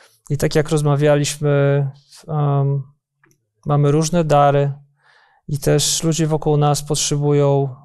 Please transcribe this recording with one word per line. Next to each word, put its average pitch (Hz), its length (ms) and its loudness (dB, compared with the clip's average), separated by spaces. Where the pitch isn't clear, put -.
I 147 60 -2
tak 151 180 -2
jak 151 140 0
rozmawialiśmy, 143 1200 0
em, 143 540 -2
mamy 143 240 2
różne 160 340 0
dary 143 480 2
i 147 100 -6
też 147 440 -2
ludzie 165 240 0
wokół 151 300 -2
nas 147 260 0
potrzebują 143 1040 0